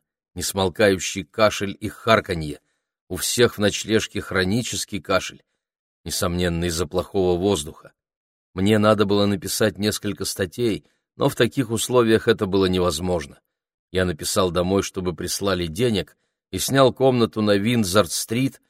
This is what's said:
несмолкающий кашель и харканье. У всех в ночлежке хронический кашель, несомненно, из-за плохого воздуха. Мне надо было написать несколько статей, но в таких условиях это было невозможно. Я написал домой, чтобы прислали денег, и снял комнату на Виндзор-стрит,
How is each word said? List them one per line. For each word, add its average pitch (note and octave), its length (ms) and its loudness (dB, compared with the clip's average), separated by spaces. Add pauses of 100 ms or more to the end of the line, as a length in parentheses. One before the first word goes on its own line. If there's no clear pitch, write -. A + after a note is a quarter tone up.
(360)
несмолкающий F#2+ 880 0
кашель G#2 560 -2
и G#2 80 -8
харканье. F#2 720 -2 (480)
У F#2 80 -8
всех - 400 2
в - 40 -8
ночлежке G#2 600 0
хронический F#2+ 800 -4
кашель, - 440 -4 (600)
несомненно, F2 600 -2
из-за F2 200 -2
плохого F2+ 540 0
воздуха. E2+ 540 -2 (600)
Мне G#2 260 2
надо G#2+ 260 4
было G2+ 200 2
написать G2+ 520 -2
несколько G2+ 480 -4
статей, G2+ 600 -4 (300)
но B2+ 140 0
в - 60 -4
таких A#2 360 0
условиях A2+ 560 2
это G#2+ 200 2
было F#2+ 180 2
невозможно. F2+ 720 -2 (520)
Я F#2 140 0
написал F#2 460 0
домой, F2+ 300 2
чтобы F2+ 340 -6
прислали F2+ 520 -4
денег, F#2+ 500 -2 (340)
и F#2+ 60 -6
снял B2+ 360 2
комнату B2 480 2
на G#2 160 4
Виндзор-стрит, A2 1120 0